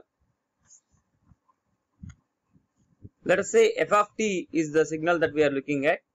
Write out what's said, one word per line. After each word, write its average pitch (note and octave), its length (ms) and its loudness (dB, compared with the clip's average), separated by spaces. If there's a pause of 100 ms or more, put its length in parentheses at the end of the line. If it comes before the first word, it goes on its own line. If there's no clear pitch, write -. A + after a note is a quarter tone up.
(3250)
Let F#3 140 2
us F#3+ 120 -6
say A3 240 4
f - 160 -2
of G#3 160 2 (100)
t G3+ 360 -2
is D#3 180 -2
the D#3 140 2
signal D#3+ 340 -2
that D3+ 140 0
we D3+ 100 2
are C#3+ 80 2
looking C#3 340 -4
at, F3 140 0 (160)